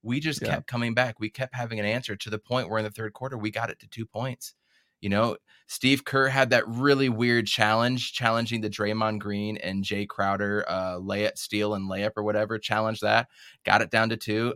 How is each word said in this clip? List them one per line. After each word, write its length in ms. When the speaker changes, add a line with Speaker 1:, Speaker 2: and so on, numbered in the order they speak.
Speaker 1:
we 180
just 220
Speaker 2:
Yeah. 80
Speaker 1:
kept 180
coming 280
back. 240
We 100
kept 260
having 240
an 60
answer 300
to 160
the 80
point 300
where 100
in 60
the 60
third 220
quarter, 240
we 140
got 180
it 100
to 80
two 200
points. 480
You 100
know, 260
Steve 380
Kerr 240
had 220
that 160
really 420
weird 360
challenge, 680
challenging 480
the 80
Draymond 500
Green 380
and 260
Jay 220
Crowder, 600
uh, 280
layup, 420
steal 380
and 140
layup 260
or 80
whatever, 340
challenge 440
that, 260
got 160
it 100
down 180
to 80
two. 380